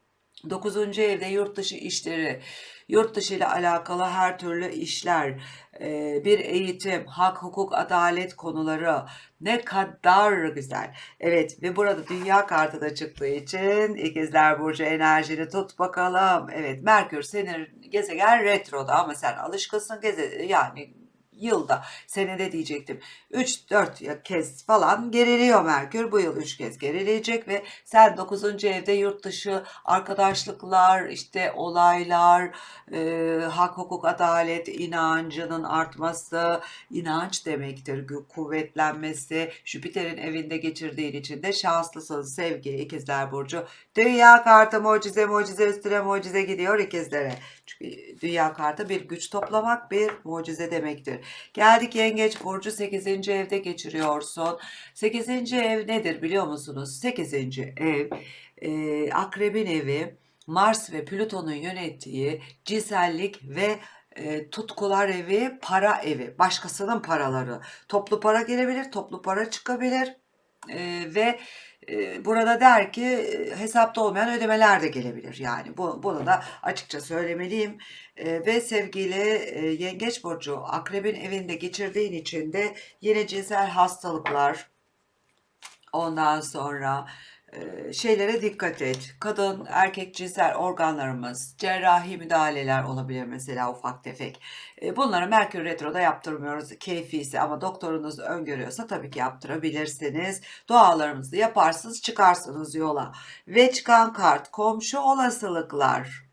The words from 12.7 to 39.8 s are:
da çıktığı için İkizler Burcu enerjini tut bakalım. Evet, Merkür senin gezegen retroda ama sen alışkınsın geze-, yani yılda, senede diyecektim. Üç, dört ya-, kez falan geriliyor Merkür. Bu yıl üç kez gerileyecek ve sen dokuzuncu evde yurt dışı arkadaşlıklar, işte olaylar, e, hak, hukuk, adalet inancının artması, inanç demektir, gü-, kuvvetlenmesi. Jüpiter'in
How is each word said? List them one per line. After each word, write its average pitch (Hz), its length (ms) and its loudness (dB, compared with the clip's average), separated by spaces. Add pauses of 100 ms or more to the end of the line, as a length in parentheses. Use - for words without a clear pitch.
da 147 140 -6
çıktığı 143 320 -8
için 196 680 0
İkizler 156 640 2
Burcu 156 240 -2
enerjini 156 640 2
tut 190 300 -6
bakalım. 180 720 2
Evet, 135 300 -6
Merkür 196 400 4
senin 175 680 -8
gezegen 208 540 2
retroda 143 500 -2
ama 160 200 0
sen - 220 -4
alışkınsın 208 640 -8
geze-, 165 440 -4
yani 147 500 -2 (420)
yılda, 165 480 0 (220)
senede 190 460 -4
diyecektim. 143 480 -8 (300)
Üç, - 400 -4
dört 202 320 0
ya-, 147 200 -8
kez 160 440 -4
falan 214 440 4
geriliyor 240 540 6
Merkür. 160 480 0
Bu 208 80 6
yıl 160 160 0
üç - 200 -8
kez 120 220 -10
gerileyecek 214 720 -2
ve 202 160 -4 (200)
sen 220 320 8
dokuzuncu 196 520 -2
evde 185 240 0
yurt 202 320 0
dışı 190 380 -4 (220)
arkadaşlıklar, 190 1200 4
işte - 440 -4
olaylar, 175 1000 6 (420)
e, 165 520 0
hak, 175 340 0
hukuk, 170 260 -6
adalet 170 640 2
inancının 165 960 -2
artması, 165 960 -2 (300)
inanç 165 560 -4
demektir, 135 600 -6
gü-, 143 220 -12
kuvvetlenmesi. 156 1200 -4 (120)
Jüpiter'in 165 520 -8